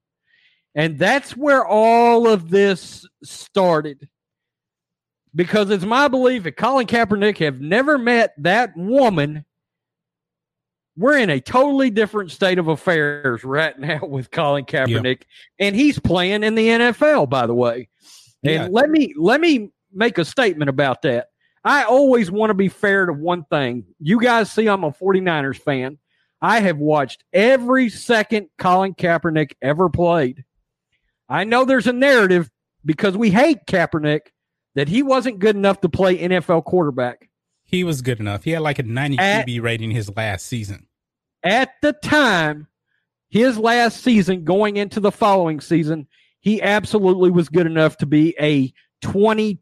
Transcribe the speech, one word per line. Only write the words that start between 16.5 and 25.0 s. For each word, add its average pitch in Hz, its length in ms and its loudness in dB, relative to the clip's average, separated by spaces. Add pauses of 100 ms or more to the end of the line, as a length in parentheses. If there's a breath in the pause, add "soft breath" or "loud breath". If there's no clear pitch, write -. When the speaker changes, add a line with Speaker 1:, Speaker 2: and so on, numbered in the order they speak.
Speaker 1:
the 226 140 2
N 233 140 2
F 240 180 0
L, 294 260 2
by 127 200 0
the 117 80 -2
way. 120 340 -2 (560 soft breath)
And 151 80 0
Speaker 2:
Yeah. 160 180 -2
Speaker 1:
let 254 200 2
me, 302 260 0
let 202 240 2
me 277 300 0 (200)
make 208 280 -2
a 170 80 -2
statement 170 420 -2
about 135 340 -2
that. 120 260 -2 (360)
I 262 200 2
always 240 460 2
want 214 200 0
to 214 40 0
be 190 140 0
fair 196 380 0
to 175 80 -4
one 165 300 -4
thing. 123 420 -4 (140)
You 180 200 0
guys 233 320 0
see 220 140 0
I'm 196 180 0
a 147 80 -4
forty-niners 180 640 -2